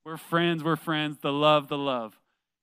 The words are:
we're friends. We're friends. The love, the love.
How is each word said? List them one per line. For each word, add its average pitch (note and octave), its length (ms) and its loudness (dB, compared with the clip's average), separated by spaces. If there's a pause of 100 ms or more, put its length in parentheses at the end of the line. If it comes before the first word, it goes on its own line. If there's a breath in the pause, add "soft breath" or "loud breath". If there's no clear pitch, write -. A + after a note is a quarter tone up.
we're D#3+ 140 -12
friends. E3+ 460 0
We're D#3 140 0
friends. D3+ 420 -4
The D3 120 -2
love, D3 360 4
the D3 100 -6
love. B2+ 420 -6 (440)